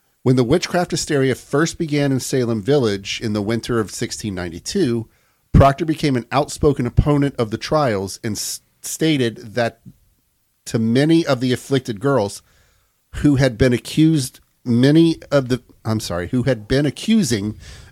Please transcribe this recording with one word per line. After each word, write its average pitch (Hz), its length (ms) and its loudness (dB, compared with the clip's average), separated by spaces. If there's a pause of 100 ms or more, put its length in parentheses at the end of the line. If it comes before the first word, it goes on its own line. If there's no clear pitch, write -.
(220)
When 127 140 4
the 127 80 4
witchcraft 175 460 -2
hysteria 135 440 -2
first - 440 -2
began 143 340 0
in 127 80 0
Salem 117 420 -2
Village 107 580 0
in 110 120 -4
the 104 100 -2
winter 113 380 -2
of 95 100 -4
sixteen - 440 -8
ninety-two, 113 760 -4 (440)
Proctor 139 320 4
became 151 320 -2
an 120 160 -4
outspoken 139 540 0
opponent 143 500 2
of 113 140 -2
the 110 80 -6
trials 110 680 -2
and 104 120 -4
s-, - 240 -8 (200)
stated 131 560 -2 (180)
that 117 260 -4 (840)
to - 140 -4
many 143 460 4
of 135 160 -2
the 127 120 0
afflicted 117 480 -4
girls 120 420 0 (760)
who 147 200 4
had 127 220 2
been 131 160 4
accused, 156 680 0 (240)
many 147 520 4 (140)
of 135 180 0
the, 127 140 -2 (220)
I'm 110 160 -2
sorry, 87 280 -6
who 123 160 0
had 117 220 -2
been 139 200 2
accusing 123 720 0 (340)